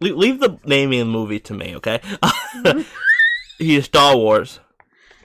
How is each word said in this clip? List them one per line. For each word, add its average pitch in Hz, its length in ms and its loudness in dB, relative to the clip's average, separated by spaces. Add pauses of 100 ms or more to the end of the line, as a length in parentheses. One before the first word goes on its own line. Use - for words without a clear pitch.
le-, 170 140 -2
leave 240 260 0
the 202 260 0
naming 139 340 0
of 117 60 -2
the 113 60 -4
movie 107 280 -4
to - 140 -14
me, 87 220 -12
okay? 113 240 -6 (640)
<laughs> 294 200 0 (760)
He's 147 280 0
Star 143 300 4
Wars. 107 440 0 (640)